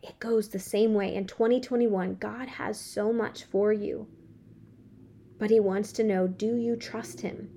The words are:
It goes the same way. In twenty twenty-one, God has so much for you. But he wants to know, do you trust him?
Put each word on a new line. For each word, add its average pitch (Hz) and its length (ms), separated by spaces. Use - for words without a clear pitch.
It - 160
goes 226 300
the 190 100
same 214 340
way. 196 220
In 190 120
twenty 240 320
twenty-one, 208 600
God 226 280
has 214 320
so 208 340
much - 300
for 208 280
you. 214 360
But 208 120
he 220 100
wants 196 340
to 226 100
know, 185 240
do 214 280
you 233 200
trust - 460
him? 202 360